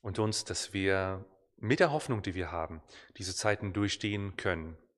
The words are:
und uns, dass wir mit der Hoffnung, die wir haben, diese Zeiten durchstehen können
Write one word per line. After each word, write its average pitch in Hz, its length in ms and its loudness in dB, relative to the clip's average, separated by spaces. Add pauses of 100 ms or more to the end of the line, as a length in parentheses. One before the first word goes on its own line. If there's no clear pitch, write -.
und 98 160 -2
uns, 107 260 2
dass - 280 -6
wir 95 520 2 (340)
mit 113 200 2
der 165 140 6
Hoffnung, 139 300 0
die 95 120 -4
wir 87 160 -2
haben, 82 320 -4 (360)
diese 90 180 -6
Zeiten 101 360 0
durchstehen 101 640 0
können 82 400 -2 (220)